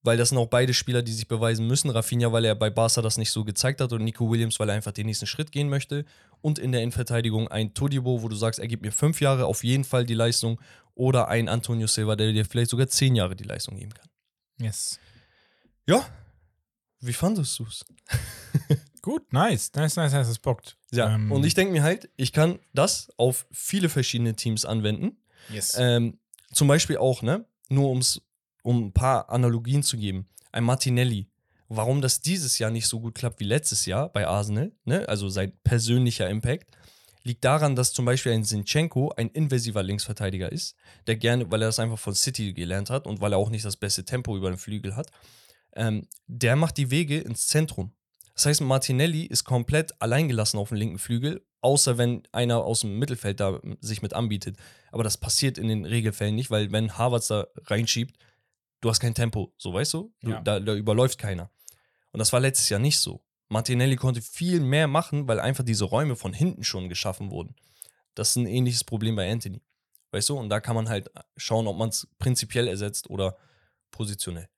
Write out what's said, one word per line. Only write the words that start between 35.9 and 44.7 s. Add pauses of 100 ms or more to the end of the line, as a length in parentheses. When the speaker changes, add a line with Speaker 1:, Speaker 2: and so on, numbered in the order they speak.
Speaker 1:
Impact, (480)
liegt
daran,
dass
zum
Beispiel
ein
Zinchenko
ein
invasiver
Linksverteidiger
ist, (320)
der
gerne,
weil
er
das
einfach
von
City
gelernt
hat
und
weil
er
auch
nicht
das
beste
Tempo
über
den
Flügel